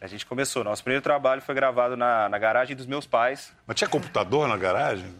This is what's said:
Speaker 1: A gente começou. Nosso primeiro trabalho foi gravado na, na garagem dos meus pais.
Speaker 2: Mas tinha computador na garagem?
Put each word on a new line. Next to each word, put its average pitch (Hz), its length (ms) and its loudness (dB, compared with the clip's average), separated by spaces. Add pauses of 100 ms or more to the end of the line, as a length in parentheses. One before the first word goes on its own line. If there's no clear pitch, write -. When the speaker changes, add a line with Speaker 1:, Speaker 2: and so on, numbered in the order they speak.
Speaker 1:
A 98 60 -12
gente 101 180 -12
começou. 131 380 -4
Nosso 107 180 -4
primeiro 135 220 -2
trabalho 135 360 2
foi 139 140 -6
gravado 127 420 2
na, 120 340 2
na 101 100 0
garagem 123 360 2
dos 131 120 -12
meus 139 180 -6
pais. 123 480 0 (140)
Speaker 2:
Mas 110 80 -6
tinha 202 120 0
computador 127 600 0
na 107 100 0
garagem? 92 640 0